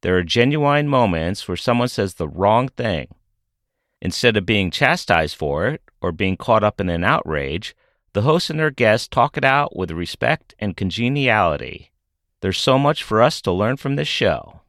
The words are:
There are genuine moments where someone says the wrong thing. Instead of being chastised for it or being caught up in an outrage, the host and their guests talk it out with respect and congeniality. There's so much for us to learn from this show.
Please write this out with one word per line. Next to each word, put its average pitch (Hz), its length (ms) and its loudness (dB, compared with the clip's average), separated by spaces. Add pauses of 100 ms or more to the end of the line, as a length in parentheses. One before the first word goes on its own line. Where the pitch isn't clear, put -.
There 90 160 0
are 90 60 0
genuine 143 640 2
moments 98 580 0
where 92 80 -4
someone 120 320 0
says 101 280 -4
the 82 120 -6
wrong 101 400 2
thing. 85 400 -4 (920)
Instead 110 340 0
of 98 100 0
being 98 240 2
chastised 87 640 0
for 78 320 -2
it 147 140 -4 (200)
or 90 100 -2
being 95 240 -2
caught 104 300 2
up 104 160 0
in 92 80 -2
an 85 160 -2
outrage, 80 720 -2 (360)
the 101 120 -2
host 156 260 2
and 156 100 -4
their 156 120 0
guests 110 360 2
talk - 300 0
it 135 80 -2
out 139 300 0
with 90 140 -4
respect - 720 -4
and 101 160 -4
congeniality. 107 1160 0 (500)
There's 95 180 -2
so 131 180 2
much 143 260 0
for 110 180 2
us 143 220 2
to 92 100 0
learn 107 240 0
from 139 180 -4
this 147 140 -4
show. - 600 -2